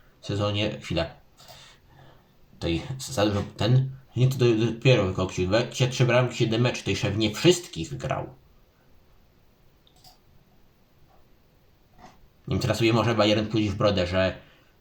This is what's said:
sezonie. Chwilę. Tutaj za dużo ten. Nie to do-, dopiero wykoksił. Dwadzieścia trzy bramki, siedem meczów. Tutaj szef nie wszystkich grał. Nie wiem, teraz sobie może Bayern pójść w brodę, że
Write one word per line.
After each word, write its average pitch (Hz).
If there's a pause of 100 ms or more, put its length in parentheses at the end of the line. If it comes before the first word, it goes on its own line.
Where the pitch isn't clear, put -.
(200)
sezonie. 104
Chwilę. 82 (1400)
Tutaj 82 (160)
za -
dużo 104 (140)
ten. 131 (260)
Nie 127
to -
do-, 117
dopiero 117
wykoksił. 92
Dwadzieścia 123
trzy 127
bramki, 120
siedem 113
meczów. 120
Tutaj 98
szef 98
nie 107
wszystkich -
grał. - (4000)
Nie -
wiem, -
teraz -
sobie 113
może 113
Bayern 107
pójść 107
w 92
brodę, 98
że 92 (420)